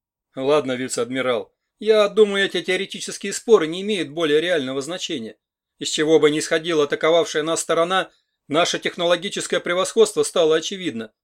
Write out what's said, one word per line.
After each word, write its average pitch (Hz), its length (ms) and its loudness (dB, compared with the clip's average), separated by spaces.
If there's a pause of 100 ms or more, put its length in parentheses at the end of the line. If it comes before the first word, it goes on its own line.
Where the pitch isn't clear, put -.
(360)
"Ладно, 135 380 0
вице-адмирал, 123 760 -4 (280)
я 214 280 4
думаю, 196 380 2
эти 180 160 -4
теоретические 190 720 -6
споры 202 320 4
не 170 160 -6
имеют 196 280 -4
более 151 320 2
реального 139 400 -2
значения. 135 560 -8 (420)
Из 143 100 -6
чего 156 300 4
бы 151 100 6
ни 151 80 0
исходила 160 460 0
атаковавшая 160 580 0
нас 160 200 -2
сторона, 170 500 0 (360)
наше 165 300 0
технологическое 175 840 -2
превосходство 185 600 2
стало 165 360 2
очевидно. 160 540 -6 (120)